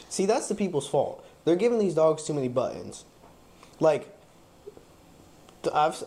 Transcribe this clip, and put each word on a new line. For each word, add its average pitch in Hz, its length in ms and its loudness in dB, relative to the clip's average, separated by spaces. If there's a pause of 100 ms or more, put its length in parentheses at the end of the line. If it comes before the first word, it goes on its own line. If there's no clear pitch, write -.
See, 190 180 -2
that's 226 220 0
the 208 60 -2
people's 170 340 -2
fault. 113 360 -2 (200)
They're 165 120 4
giving 233 220 2
these 190 160 0
dogs 160 300 2
too 156 100 -4
many 135 140 -2
buttons. 120 560 -6 (760)
Like, 151 340 2 (1500)
th-, - 120 -2
I've, 156 320 0